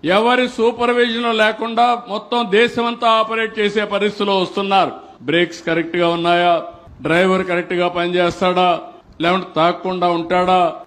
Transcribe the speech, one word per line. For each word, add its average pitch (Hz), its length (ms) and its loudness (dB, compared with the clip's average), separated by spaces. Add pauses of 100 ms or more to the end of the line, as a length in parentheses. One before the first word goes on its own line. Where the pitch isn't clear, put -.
(180)
ఎవరి 247 280 2 (120)
సూపర్విజన్ 240 800 0
లేకుండా 226 720 0
మొత్తం 214 380 -4 (120)
దేశమంతా 233 500 0
ఆపరేట్ 220 500 0
చేసే 208 260 0
పరిస్థితిలో 202 540 0
వస్తున్నారు. 190 520 0 (300)
బ్రేక్స్ 165 460 -2
కరెక్ట్ 165 300 -2
గా 175 120 2
ఉన్నాయా, 175 440 2 (480)
డ్రైవర్ 185 440 2
కరెక్ట్ 175 280 -4
గా 175 140 0
పనిచేస్తాడా, 180 920 0 (400)
లేకుంటే 180 340 0
తాగకుండా 175 540 0
ఉంటాడా 180 640 2 (140)